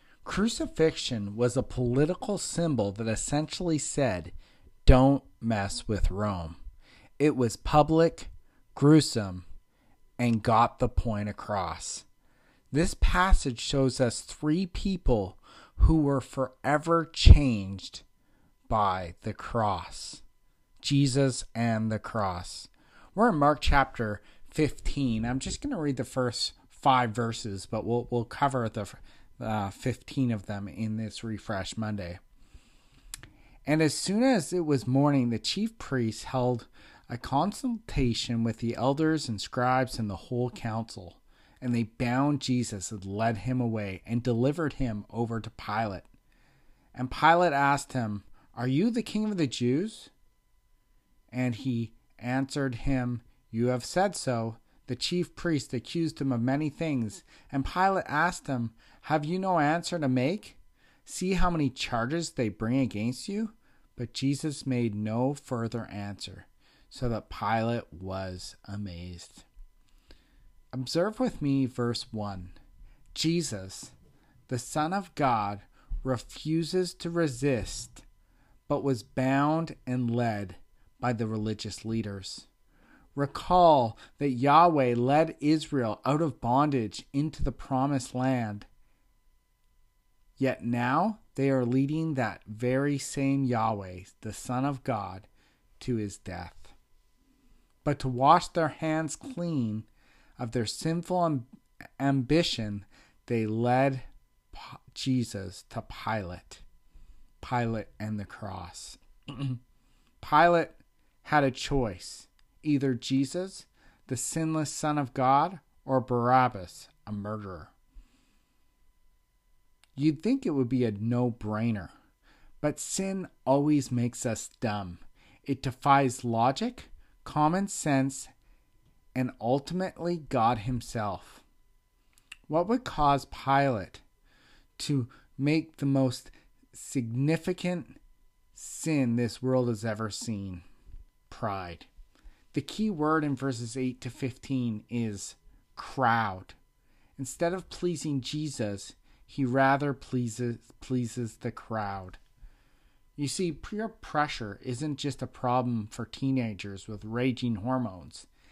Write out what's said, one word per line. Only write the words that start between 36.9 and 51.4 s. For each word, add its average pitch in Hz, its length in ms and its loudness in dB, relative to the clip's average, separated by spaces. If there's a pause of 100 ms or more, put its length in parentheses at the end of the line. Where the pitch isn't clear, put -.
a 123 80 -8
consultation 135 1300 -2
with 113 140 -2
the 113 180 -4
elders 151 500 0
and 107 140 -6
scribes 127 580 0
and 107 100 -4
the 98 60 -6
whole 123 340 -4
council. 110 720 -8 (400)
And 123 160 -2
they 117 80 2
bound 135 560 0
Jesus 113 540 -4
and 98 100 -10
led 104 360 -2
him 127 200 -2
away 107 460 -4
and 117 180 -2
delivered 131 500 0
him 110 360 -4
over 113 320 -4
to 107 80 -10
Pilate. 104 560 -4 (880)
And 127 180 -6
Pilate 170 400 6
asked 139 400 2
him, 107 320 -4 (300)
'Are 120 160 -4
you 160 200 2
the 233 140 -2
king 214 220 -4
of 214 100 -4
the 165 120 0
Jews?' 135 640 -2 (1160)
And 123 280 -2